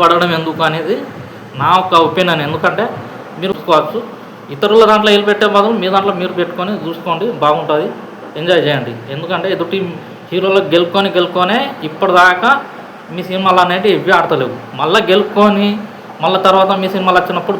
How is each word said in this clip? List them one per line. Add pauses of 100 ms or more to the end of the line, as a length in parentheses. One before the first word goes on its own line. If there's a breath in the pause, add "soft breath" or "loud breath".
పడడం
ఎందుకు
అనేది (640)
నా (100)
ఒక (120)
ఒపీనియన్.
ఎందుకంటే (560)
మీరు
చూసుకోవచ్చు, (560)
ఇతరుల
దాంట్లో
ఏలు
పెట్టే (100)
బదులు
మీ
దాంట్లో
మీరు
పెట్టుకొని (140)
చూసుకోండి, (160)
బాగుంటుంది, (520)
ఎంజాయ్
చేయండి. (220)
ఎందుకంటే
ఎదుటి (520)
హీరోలకు
గెలుక్కొని
గెలుక్కొనే (300)
ఇప్పటిదాకా (640)
మీ
సినిమాలు
అనేవి
ఇవి
ఆడతలేవు. (260)
మళ్ళీ (100)
గెలుక్కొని (560)
మళ్ళీ
తర్వాత (100)
మీ
సినిమాలు
వచ్చినప్పుడు